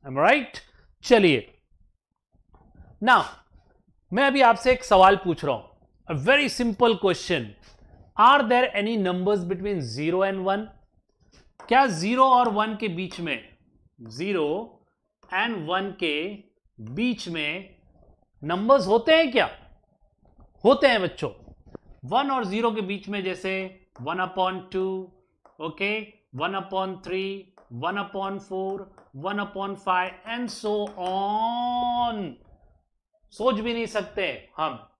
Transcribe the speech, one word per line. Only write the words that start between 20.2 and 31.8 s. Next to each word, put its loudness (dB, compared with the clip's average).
होते 6
हैं 4
बच्चों। -8
वन 0
और -2
ज़ीरो -2
के -6
बीच -8
में -6
जैसे -6
one -6
upon -2
two, -6
ओके, -6
one -4
upon -4
three, -6
one -4
upon -6
four, -6
one -4
upon -6
five 0
and -6
so -6
on। -2